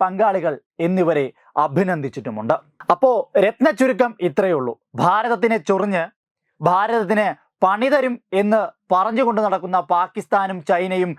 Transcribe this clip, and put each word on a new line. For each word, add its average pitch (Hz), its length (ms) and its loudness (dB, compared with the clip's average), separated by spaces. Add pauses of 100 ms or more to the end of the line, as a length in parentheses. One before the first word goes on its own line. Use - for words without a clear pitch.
പങ്കാളികൾ 190 520 0 (320)
എന്നിവരെ 170 400 2 (380)
അഭിനന്ദിച്ചിട്ടുമുണ്ട്. 139 920 -2 (380)
അപ്പോ 254 180 4 (340)
രത്ന 233 220 0 (120)
ചുരുക്കം 247 320 2 (160)
ഇത്രയേ 180 320 0
ഉള്ളൂ. 123 140 -4 (280)
ഭാരതത്തിനെ 220 560 2 (100)
ചൊറിഞ്ഞ് 190 360 -2 (640)
ഭാരതത്തിന് 208 600 0 (360)
പണി 208 300 0
തരും 254 220 0 (260)
എന്ന് 208 200 2 (320)
പറഞ്ഞുകൊണ്ട് 220 520 0
നടക്കുന്ന 185 340 -2 (140)
പാകിസ്ഥാനും 190 680 -2 (100)
ചൈനയും 185 500 0